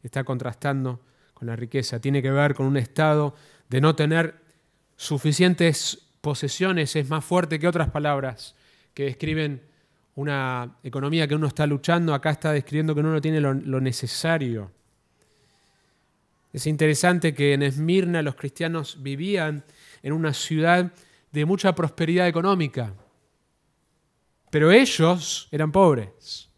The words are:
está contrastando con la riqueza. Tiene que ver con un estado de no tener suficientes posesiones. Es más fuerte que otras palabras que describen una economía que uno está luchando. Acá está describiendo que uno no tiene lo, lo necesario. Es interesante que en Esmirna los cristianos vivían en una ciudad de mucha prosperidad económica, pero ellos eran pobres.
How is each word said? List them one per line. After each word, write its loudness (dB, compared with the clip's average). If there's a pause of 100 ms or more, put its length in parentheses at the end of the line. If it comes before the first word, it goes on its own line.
está -6
contrastando -4 (340)
con -12
la -6
riqueza. -6
Tiene 0
que 0
ver 2
con -2
un 2
estado 2 (340)
de 0
no 4
tener 0 (560)
suficientes 0 (140)
posesiones. -2
Es -2
más -4
fuerte 0
que 0
otras 0
palabras -4 (400)
que -6
describen -4 (520)
una -4
economía -2
que 0
uno 0
está 0
luchando. 2
Acá -2
está -2
describiendo -2
que 0
uno 0
no 0
tiene 0
lo, 2
lo -2
necesario. -4 (1800)
Es -6
interesante 2
que 2
en 2
Esmirna 0
los -4
cristianos -8
vivían -4 (400)
en -4
una 0
ciudad 2 (380)
de -2
mucha 0
prosperidad 0
económica, 0 (1600)
pero 6
ellos 4
eran 0
pobres. 0